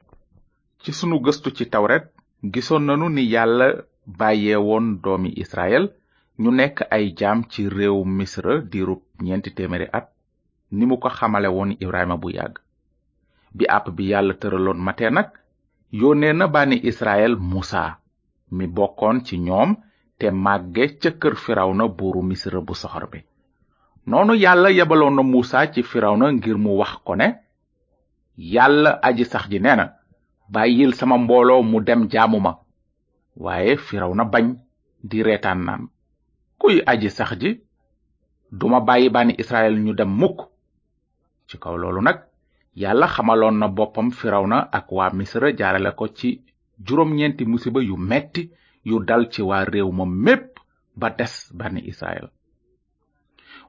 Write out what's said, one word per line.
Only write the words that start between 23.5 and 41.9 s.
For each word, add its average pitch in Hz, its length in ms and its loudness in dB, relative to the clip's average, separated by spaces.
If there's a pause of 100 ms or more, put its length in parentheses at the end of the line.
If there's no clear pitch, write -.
Noonu 180 280 4
Yàlla 185 360 6
yebaloon 160 440 4
na 135 80 4
Musa 131 480 2
ci 123 120 -2
Firawna 110 480 2
ngir 110 260 -2
mu 101 220 0
wax - 140 -2 (100)
ko - 120 -6
ne, 113 120 2 (1080)
"Yàlla 135 540 4 (120)
aji 120 220 2
sax 92 240 -6
ji 98 100 -4
nee 123 160 4
na, 98 100 2 (640)
'Bàyyil 120 460 2
sama 127 220 2
mbooloo 123 460 6
mu 110 180 0
dem 117 280 2
jaamu 110 300 2
ma.'" 92 160 -2 (800)
Waaye 92 420 0
Firawna 98 460 -4
bañ, 117 220 0 (580)
di 107 200 -8
reetaan 101 420 0
naan, - 180 -8 (800)
"Kuy - 140 4 (100)
aji 107 240 0
sax - 300 -6
ji? 170 120 -2 (1000)
Duma 120 280 0
bàyyi 123 300 4
bani 117 280 2
Israel 110 380 0
ñu 107 180 -2
dem 101 160 0
mukk." 104 300 0 (1080)
Ci - 100 -20
kaw 87 200 -8
loolu 90 240 -4